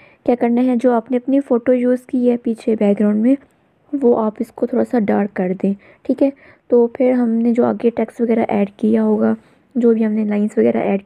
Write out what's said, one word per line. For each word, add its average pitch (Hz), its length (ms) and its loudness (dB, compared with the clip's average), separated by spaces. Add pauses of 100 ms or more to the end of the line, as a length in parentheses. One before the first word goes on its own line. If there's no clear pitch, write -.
(260)
क्या 240 80 2
करना 240 260 0
है, 254 160 0
जो 247 160 2
आपने 240 240 -2
अपनी 262 240 0
photo 247 320 0
use 247 380 0
की 247 180 0
है 240 80 2
पीछे 226 400 -4
background 208 460 0
में, 262 140 2 (580)
वो 254 200 2
आप 220 260 -4
इसको - 260 -6
थोड़ा 226 180 0
सा 247 140 -2
dark 208 340 -2
कर 185 220 -4
दें। 196 200 -2 (300)
ठीक 262 180 -2
है, 277 100 2 (380)
तो 233 260 2
फिर 254 160 2
हमने 233 400 0
जो 240 120 2
आगे 226 260 0
text 226 300 -6
वगैरह 226 220 0
ऐड 202 360 -2
किया 220 240 0
होगा, 220 340 0 (400)
जो 233 180 4
भी 226 80 -2
हमने 214 220 -2
lines 208 340 -2
वगैरह 226 220 2
ऐड 202 260 -2